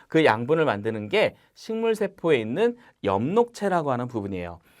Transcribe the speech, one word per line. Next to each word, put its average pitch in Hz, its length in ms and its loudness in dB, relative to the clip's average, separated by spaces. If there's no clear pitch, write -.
그 160 180 4
양분을 135 400 2
만드는 107 420 -2
게 196 280 0
식물 226 420 -2
세포에 185 440 0
있는 185 380 -2
엽록체라고 170 880 0
하는 123 160 -4
부분이에요. 95 520 -8